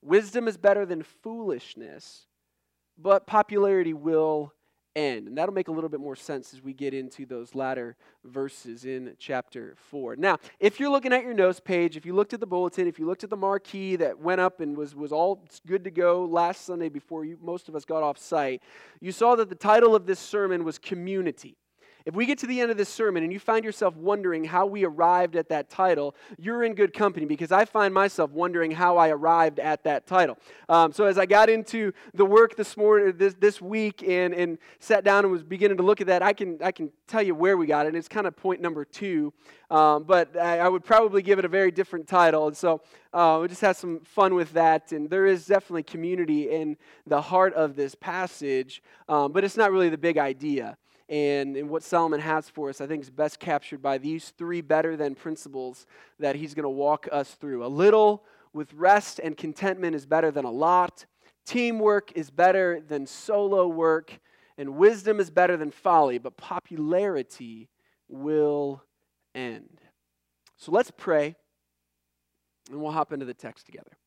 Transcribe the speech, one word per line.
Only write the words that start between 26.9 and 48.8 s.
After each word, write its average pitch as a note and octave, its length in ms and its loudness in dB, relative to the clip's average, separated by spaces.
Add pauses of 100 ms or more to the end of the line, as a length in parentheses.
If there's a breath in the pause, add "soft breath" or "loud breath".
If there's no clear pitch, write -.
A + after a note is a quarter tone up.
company, F3 340 -2
because D3+ 260 -2
I G3+ 120 6
find G3+ 300 0
myself F#3+ 380 0
wondering E3+ 400 -2
how F3 240 2
I E3 140 6
arrived D#3+ 500 2
at D3+ 240 -4
that D3 200 -2
title. E3+ 320 2 (320 loud breath)
Um, E3 240 6
so G#3 120 0
as G3 120 2
I F#3+ 100 2
got G#3 220 8
into A3 440 -2 (200 loud breath)
the G3 120 4
work A3 320 6
this G#3+ 200 -8
morning, G#3 400 4
this, F#3+ 180 0
this G3+ 280 2
week, G#3+ 400 -4
and, F3+ 320 0
and E3+ 240 -4 (220 soft breath)
sat G3+ 240 2
down G3+ 200 6
and G3 60 2
was E3+ 140 -4
beginning F#3+ 320 0
to F3+ 80 0
look G#3 160 4
at F#3 80 -2
that, F3+ 160 4
I G#3+ 80 4
can, F3+ 280 -6
I F#3 120 -2
can D#3 180 -10 (160)
tell A3 160 -2
you F3+ 140 0
where F#3 200 2
we E3 100 0
got D3 200 0
it, D#3 40 -2
and D#3+ 60 -6
it's E3 120 -8
kinda G3+ 240 -6
point F#3 280 -6
number D#3+ 240 -6
two. D#3+ 480 -6 (380 soft breath)
Um, D3+ 320 6
but E3+ 340 2
I, E3+ 220 0
I F3 100 4
would F#3 140 0
probably G#3+ 400 4
give F#3+ 160 2
it F#3 60 -2
a F3 40 -2
very F#3 220 2
different E3+ 380 -6
title, D#3+ 400 4
and D3 80 -8
so, E3 260 0 (300 soft breath)
uh, E3 280 4
we E3+ 60 -4
just F3+ 140 -10
had F#3+ 160 2
some E3 240 -10
fun F#3 340 2
with D#3+ 200 -2
that, D#3+ 360 2
and D3+ 180 -6
there F#3+ 180 0
is F#3 200 2
definitely F3+ 380 0
community E3 680 -4
in D#3 260 -4 (300 soft breath)
the D3 140 0
heart F#3 340 2
of D3+ 220 -2
this C#3 180 -6
passage, D3 880 -6 (260 soft breath)